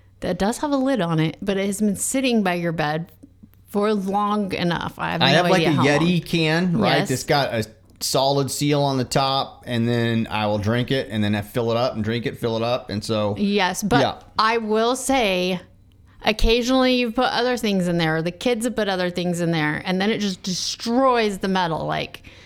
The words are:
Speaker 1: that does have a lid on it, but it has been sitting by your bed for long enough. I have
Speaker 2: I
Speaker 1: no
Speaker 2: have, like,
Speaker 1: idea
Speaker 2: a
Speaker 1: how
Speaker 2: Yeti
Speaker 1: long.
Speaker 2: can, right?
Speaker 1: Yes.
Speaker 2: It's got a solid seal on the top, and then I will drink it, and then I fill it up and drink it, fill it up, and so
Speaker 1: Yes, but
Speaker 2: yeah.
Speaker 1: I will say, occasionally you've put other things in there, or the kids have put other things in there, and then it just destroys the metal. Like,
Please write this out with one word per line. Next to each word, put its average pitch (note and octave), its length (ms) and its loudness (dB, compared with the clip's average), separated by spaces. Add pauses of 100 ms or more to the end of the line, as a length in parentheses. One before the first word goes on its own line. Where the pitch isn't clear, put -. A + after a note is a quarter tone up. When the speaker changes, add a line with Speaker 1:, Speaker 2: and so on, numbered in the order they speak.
(200)
Speaker 1:
that F3+ 180 -4
does G#3+ 200 -2
have D4 140 -2
a C#4 40 2
lid C4 240 0
on E3+ 200 0
it, D#3+ 200 0
but G3 160 -2
it G3 100 -2
has G3+ 140 -4
been G#3 160 0
sitting B3 460 0
by F#3 120 0
your E3+ 180 -2
bed D#3+ 380 -4 (580)
for G#3 260 0
long G3+ 580 0
enough. - 460 -2
I E3 140 -4
have E3+ 100 0
Speaker 2:
I C#3 80 4
Speaker 1:
no D3 80 4
Speaker 2:
have, F3 80 4
like, F#3 80 4 (120)
Speaker 1:
idea - 40 4
Speaker 2:
a - 20 2
Speaker 1:
how C3 120 2
Speaker 2:
Yeti D3 280 4
Speaker 1:
long. E3+ 160 2
Speaker 2:
can, E3+ 500 2
right? D#3 200 4
Speaker 1:
Yes. D3 120 -2
Speaker 2:
It's B2+ 140 -2
got C#3 300 2
a A2 120 -2 (340)
solid C#3 500 0
seal D3 320 0
on C#3 160 0
the B2+ 60 0
top, C3+ 600 -2
and A#2 220 0
then A#2 420 0
I G#2+ 160 -2
will G#2 120 0
drink A2+ 320 0
it, C3+ 200 0
and G#2+ 140 -2
then G#2 100 0
I G#2 80 0
fill A#2 280 -4
it A2+ 80 0
up B2+ 160 0
and A2 100 -4
drink A2+ 220 -4
it, - 120 -4
fill A#2 180 -2
it A2+ 60 -2
up, A#2+ 280 -2
and G2+ 120 -4
so G#2+ 360 0
Speaker 1:
Yes, G3+ 440 0
but A#3 180 2
Speaker 2:
yeah. - 220 0 (160)
Speaker 1:
I A3+ 200 2
will A3 380 0
say, F#3+ 640 0 (600)
occasionally B3 760 2
you've A#3+ 180 0
put B3+ 120 2
other B3 300 0
things G3+ 320 0
in E3+ 100 0
there, D#3+ 180 0
or D#3+ 60 0
the F3 100 -2
kids A#3 320 -2
have A#3 120 -2
put G#3 120 0
other F3+ 220 -2
things F3 300 -2
in E3+ 100 0
there, D#3 340 0
and F#3 160 -2
then G3+ 100 2
it A#3 80 -2
just G3 240 -4
destroys A#3 960 0
the G3 100 -4
metal. F3 380 -2
Like, D3+ 360 -6 (240)